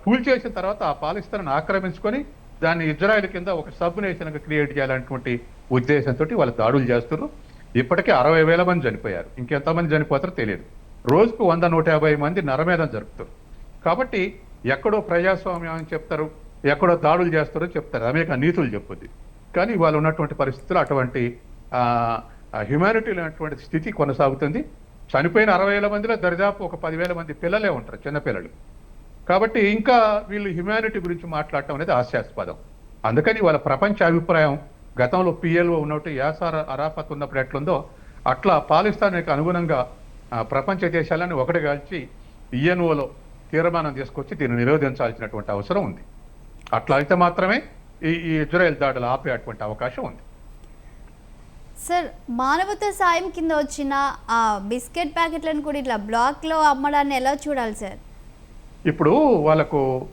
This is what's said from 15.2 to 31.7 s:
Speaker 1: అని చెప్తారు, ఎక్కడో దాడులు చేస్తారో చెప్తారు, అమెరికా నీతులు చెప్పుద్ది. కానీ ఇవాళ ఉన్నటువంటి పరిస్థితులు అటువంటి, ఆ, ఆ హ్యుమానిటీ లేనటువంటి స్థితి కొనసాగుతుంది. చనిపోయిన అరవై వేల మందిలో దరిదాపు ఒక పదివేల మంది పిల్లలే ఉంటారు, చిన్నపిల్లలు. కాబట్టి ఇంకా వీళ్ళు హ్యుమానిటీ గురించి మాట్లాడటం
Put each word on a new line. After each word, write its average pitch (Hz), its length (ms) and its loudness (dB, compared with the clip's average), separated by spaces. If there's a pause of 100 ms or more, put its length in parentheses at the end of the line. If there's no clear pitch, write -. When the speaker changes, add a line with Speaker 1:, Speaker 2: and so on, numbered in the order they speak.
Speaker 1:
అని 165 220 -8
చెప్తారు, 156 360 -6 (340)
ఎక్కడో 156 320 4
దాడులు 170 360 2
చేస్తారో 156 340 -2
చెప్తారు, 139 380 -6
అమెరికా 156 300 0
నీతులు 147 400 0
చెప్పుద్ది. - 340 -10 (480)
కానీ 202 160 2
ఇవాళ 165 240 4
ఉన్నటువంటి 156 380 0
పరిస్థితులు 139 440 -2
అటువంటి, 127 600 0 (360)
ఆ, 123 40 0 (760)
ఆ 110 40 -4
హ్యుమానిటీ 196 540 0
లేనటువంటి 160 440 -8
స్థితి 160 340 -6
కొనసాగుతుంది. 143 760 0 (440)
చనిపోయిన 175 420 2
అరవై 196 220 4
వేల 202 160 2
మందిలో 208 280 -2
దరిదాపు 196 480 0
ఒక 170 100 -8
పదివేల 165 380 -4
మంది 165 220 -8
పిల్లలే 196 340 -2
ఉంటారు, 127 380 -6
చిన్నపిల్లలు. 135 420 -4 (800)
కాబట్టి 214 320 2
ఇంకా 214 680 4
వీళ్ళు 202 200 -4
హ్యుమానిటీ 214 500 -2
గురించి 170 280 -6
మాట్లాడటం 151 480 -4